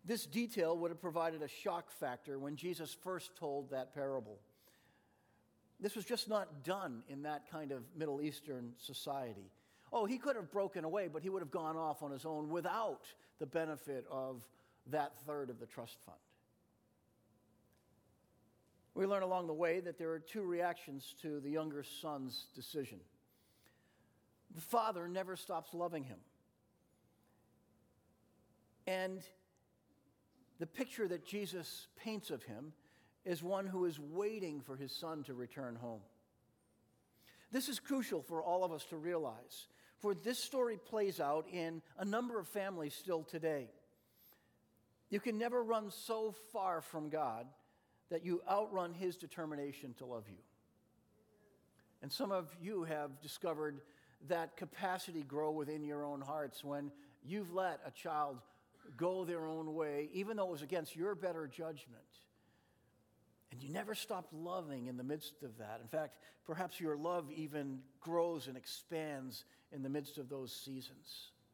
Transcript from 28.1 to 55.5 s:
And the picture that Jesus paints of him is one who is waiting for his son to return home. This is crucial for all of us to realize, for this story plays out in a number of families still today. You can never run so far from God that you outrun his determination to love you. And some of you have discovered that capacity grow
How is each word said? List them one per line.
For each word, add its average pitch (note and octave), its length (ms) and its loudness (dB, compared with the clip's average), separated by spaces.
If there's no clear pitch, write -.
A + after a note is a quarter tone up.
And F#3 340 0
the - 80 -2
picture A#3+ 420 -2
that F3 160 -2
Jesus F#3+ 640 -4
paints G#3+ 280 -4
of C3 100 -2
him C3 320 -8
is E3+ 200 -2
one F#3+ 240 2
who F#3 180 4
is D#3 140 2
waiting E3+ 600 0
for C3 140 -8
his C3 160 -6
son D#3+ 320 -4
to C#3 100 -6
return B2 420 -4
home. A#2 240 -4
This C4 180 2
is B3+ 100 -2
crucial A#3 420 2
for E3 200 0
all F3+ 220 6
of F3+ 80 4
us D3+ 140 -4
to E3+ 120 -6
realize, D3+ 720 -2
for G3+ 160 4
this A3 240 0
story A#3+ 380 4
plays G3+ 420 2
out D#3 320 4
in E3 300 0
a F#3 60 0
number A3+ 340 2
of F3+ 80 -4
families F#3+ 480 0
still E3 280 2
today. D#3 440 2
You G3+ 100 4
can A3 180 2
never A#3 240 4
run A3 300 2
so A3 420 0
far F#3+ 280 4
from D3+ 280 -2
God B2+ 360 2
that E3+ 140 0
you F3 260 4
outrun F#3+ 440 4
his F3 240 0
determination D3 800 -4
to C3 100 -10
love A#2+ 240 -4
you. F#2+ 80 -14
And C#3 80 -6
some G3+ 220 2
of E3+ 300 2
you F#3 240 0
have D3 340 -2
discovered D3+ 640 -2
that E3 260 2
capacity F3+ 680 -2
grow D3 280 2